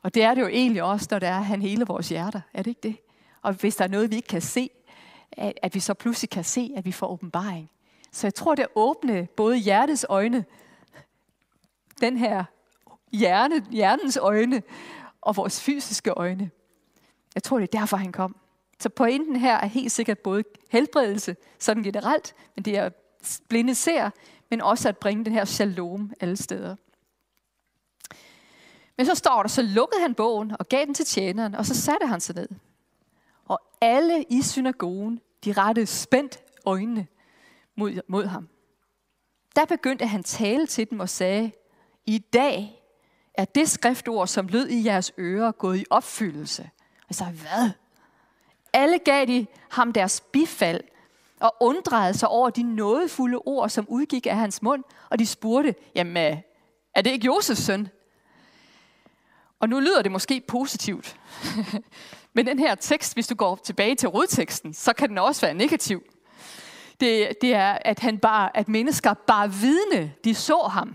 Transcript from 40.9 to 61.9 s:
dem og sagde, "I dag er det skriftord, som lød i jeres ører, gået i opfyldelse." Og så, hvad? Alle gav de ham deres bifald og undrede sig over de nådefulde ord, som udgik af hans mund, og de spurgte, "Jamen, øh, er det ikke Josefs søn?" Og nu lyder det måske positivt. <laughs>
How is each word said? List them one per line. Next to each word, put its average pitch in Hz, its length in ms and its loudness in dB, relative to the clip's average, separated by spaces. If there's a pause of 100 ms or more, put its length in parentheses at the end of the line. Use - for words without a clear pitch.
dem 214 100 -8
og 185 80 -4
sagde, 202 420 0 (560)
"I 214 120 0
dag 220 640 0 (520)
er 196 100 0
det 302 260 2
skriftord, 233 560 0
som 190 220 -2
lød 233 200 0
i 233 160 0
jeres 196 340 0
ører, 196 340 -2
gået 185 260 -2
i 196 120 -4
opfyldelse." 160 800 -2 (380)
Og 180 60 -10
så, 185 100 -6
hvad? 175 460 -2 (1000)
Alle 294 260 6
gav 277 280 4
de 247 200 2 (240)
ham 240 220 2
deres 202 280 0
bifald 208 600 0 (600)
og 226 200 4
undrede 247 540 2
sig - 140 0
over 240 220 4
de 240 120 -2
nådefulde 240 760 0
ord, 262 320 -2
som 214 200 -2
udgik 254 380 -2
af - 100 0
hans 214 260 -2
mund, 262 220 0 (260)
og - 80 0
de 226 80 4
spurgte, 233 480 0 (200)
"Jamen, 170 380 0
øh, 151 60 -6 (560)
er 190 80 4
det 220 80 2
ikke 254 160 0
Josefs 277 360 2
søn?" 202 260 -2 (1700)
Og 220 80 2
nu 254 120 0
lyder 302 220 4
det 196 100 0
måske 220 360 -2
positivt. - 680 -4 (540)
<laughs> - 640 -12